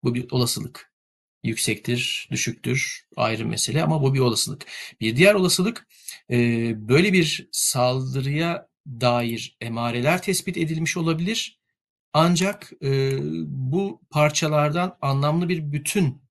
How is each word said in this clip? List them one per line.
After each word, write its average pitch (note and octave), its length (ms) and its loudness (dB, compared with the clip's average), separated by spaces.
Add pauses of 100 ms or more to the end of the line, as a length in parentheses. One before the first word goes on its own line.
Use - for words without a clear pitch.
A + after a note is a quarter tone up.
Bu A#2+ 120 0
bir B2 160 -6
olasılık. - 600 -2 (500)
Yüksektir, A#2 880 -4
düşüktür, - 840 -4
ayrı A2+ 300 -2
mesele A2+ 380 -2
ama D#3 180 0
bu C3+ 120 2
bir C3+ 60 0
olasılık. B2+ 460 0 (360)
Bir A2+ 140 0
diğer F#3+ 180 8
olasılık, F#3+ 540 0 (440)
e, A#2+ 60 2 (520)
böyle F3+ 240 6
bir E3 380 2
saldırıya C3 1160 -2 (200)
dair A#2+ 760 0
emareler A#2+ 600 0
tespit F#3 360 -2
edilmiş D#3+ 400 -2
olabilir. E3+ 640 -2 (540)
Ancak, F3 580 2 (120)
e, C3+ 340 0 (300)
bu D3 640 -2
parçalardan D3+ 920 0
anlamlı D3+ 480 0
bir D#3+ 220 -4
bütün D3 600 0